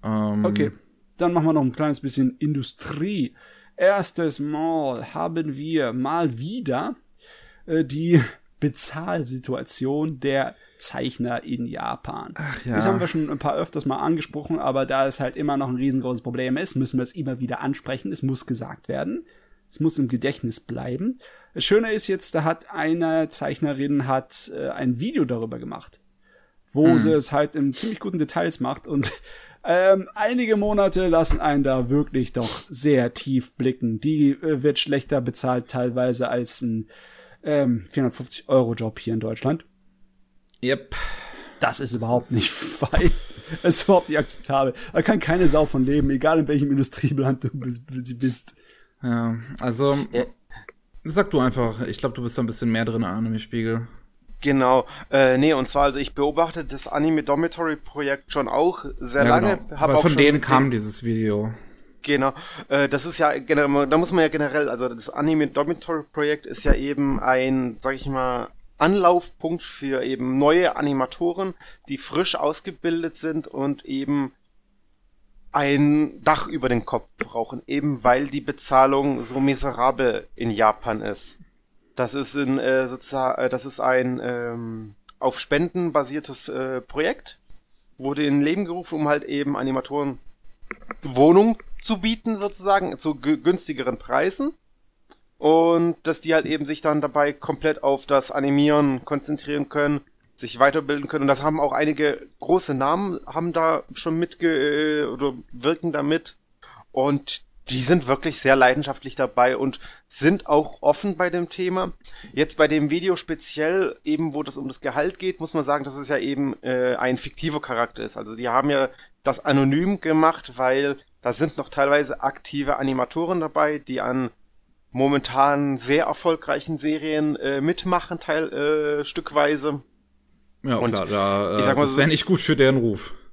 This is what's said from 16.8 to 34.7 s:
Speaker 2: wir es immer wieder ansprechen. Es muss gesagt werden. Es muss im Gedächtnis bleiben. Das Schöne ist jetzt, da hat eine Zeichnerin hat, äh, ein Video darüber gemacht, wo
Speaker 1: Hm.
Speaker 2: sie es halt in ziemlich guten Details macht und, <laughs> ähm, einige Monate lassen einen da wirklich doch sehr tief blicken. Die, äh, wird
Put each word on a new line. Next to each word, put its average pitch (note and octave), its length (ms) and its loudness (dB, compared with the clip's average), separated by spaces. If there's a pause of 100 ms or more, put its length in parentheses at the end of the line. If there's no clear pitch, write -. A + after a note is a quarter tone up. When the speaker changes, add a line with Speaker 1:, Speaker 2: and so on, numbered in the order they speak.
Speaker 2:
wir B2+ 60 0
es B2 100 -10
immer C3 260 -6
wieder B2 220 -4
ansprechen. C3+ 500 -6
Es - 120 -8
muss C3 220 -4
gesagt - 420 -8
werden. C#4+ 380 -6 (460)
Es - 80 -20
muss D#3+ 180 0
im C3+ 100 0
Gedächtnis B2 520 -4
bleiben. B2+ 600 -6 (340)
Das E3 120 -4
Schöne A3 260 2
ist G#3 160 -4
jetzt, - 280 -4
da D#3 80 0
hat E3 280 -2
eine D#3+ 580 0
Zeichnerin C#3+ 800 -2
hat, - 480 -4
äh, C3+ 140 -4
ein B2 300 -2
Video G#3 260 0
darüber A#2 340 -6
gemacht, - 400 -14 (720)
wo D3 160 4
Speaker 1:
Hm. E3 120 8
Speaker 2:
sie D#3 120 4
es D3 220 2
halt D3 220 0
in C#3 180 0
ziemlich G#3+ 260 -6
guten F#3 200 -6
Details E3 420 -2
macht B2+ 260 -6
und, C#3+ 240 0 (260)
<laughs> - 280 -20
ähm, F#3+ 500 4
einige A3 400 2
Monate G3+ 520 2
lassen E3 340 4
einen D3 220 2
da B2+ 260 0
wirklich C3+ 440 0
doch A#2 360 -4
sehr C3 440 2
tief C3 400 -2
blicken. B2 460 -2
Die, D3+ 320 4
äh, C#3 320 -2
wird C#3+ 160 2